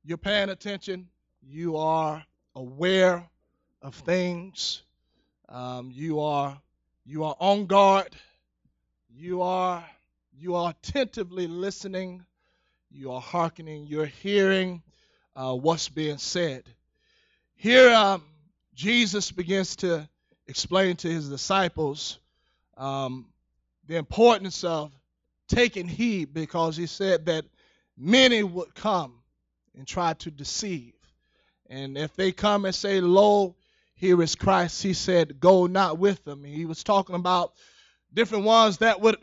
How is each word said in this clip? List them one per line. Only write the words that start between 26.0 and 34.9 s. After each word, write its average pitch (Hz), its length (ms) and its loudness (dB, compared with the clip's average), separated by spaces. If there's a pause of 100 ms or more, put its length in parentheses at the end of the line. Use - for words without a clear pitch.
because 160 420 -4
he 170 120 -6
said 175 400 -2
that 160 180 -2 (500)
many 233 460 4
would 180 320 -6
come 156 460 -4 (580)
and 131 80 -20
try 165 280 -4
to 156 180 -12
deceive. 143 600 -10 (760)
And 135 300 -12
if 151 160 -8
they 190 160 0
come 202 340 0
and 185 80 -4
say, 196 260 -2
"Lo, 196 560 4 (380)
here 180 300 4
is 160 100 -2
Christ," 185 480 0
he 190 120 -2